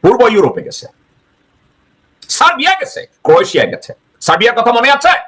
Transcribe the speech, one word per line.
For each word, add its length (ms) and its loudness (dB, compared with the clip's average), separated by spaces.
পূর্ব 260 4
ইউরোপে 340 0
গেছে, 240 -16
সার্বিয়া 520 0
গেছে, 260 -12
ক্রোয়েশিয়া 400 2
গেছে। 280 -10
সার্বিয়ার 400 0
কথা 120 0
মনে 180 2
আছে? 180 2